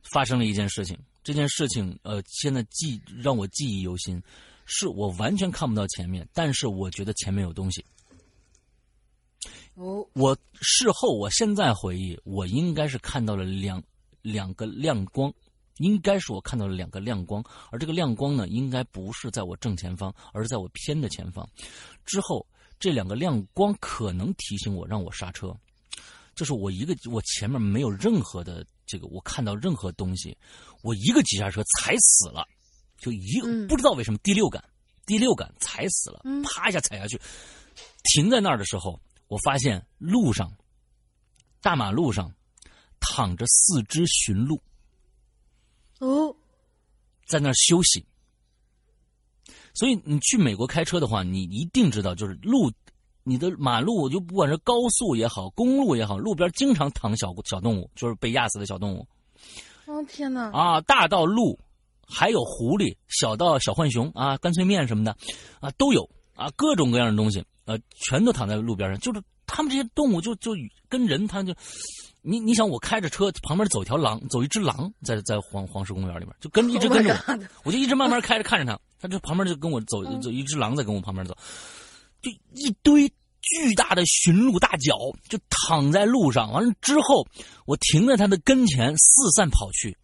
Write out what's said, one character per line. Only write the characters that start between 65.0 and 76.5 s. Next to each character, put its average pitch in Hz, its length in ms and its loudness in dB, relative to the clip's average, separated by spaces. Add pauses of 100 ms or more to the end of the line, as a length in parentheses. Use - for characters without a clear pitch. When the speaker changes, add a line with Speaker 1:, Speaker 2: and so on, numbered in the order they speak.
Speaker 1:
的， 107 120 -2 (440)
啊， 139 120 -8
都 269 200 4
有 - 160 2 (260)
啊， 139 220 -6
各 302 180 4
种 143 160 4
各 120 80 4
样 120 120 4
的 107 60 2
东 107 140 2
西， 98 140 -4 (220)
呃， 110 120 -4 (120)
全 151 340 0
都 247 80 4
躺 104 160 -2
在 107 80 0
路 110 180 -2
边 95 140 -2
上。 95 100 -4
就 247 160 -4
是 202 80 -8 (240)
他 - 160 -4
们 285 80 0
这 262 60 0
些 269 180 -2
动 285 180 2
物 165 80 2
就， 220 160 -4
就 226 180 -6 (340)
跟 254 180 0
人， 175 200 2
他 196 160 -4
就， 185 120 -4 (680)
你， 208 160 -2
你 226 160 2
想 220 140 4
我 127 100 -2
开 220 220 -2
着 165 80 -2
车， 196 220 0 (120)
旁 156 140 -2
边 208 120 2
走 101 140 0
一 - 20 -4
条 131 120 -2
狼， 117 320 0
走 120 140 0
一 139 60 0
只 214 120 -2
狼 165 320 -2 (100)
在， 117 200 -4
在 107 180 -2
黄， 98 260 -10
黄 98 180 -8
石 98 80 -10
公 92 140 -4
园 87 140 -8
里 87 40 -12
面， 85 160 -16
就 151 100 -14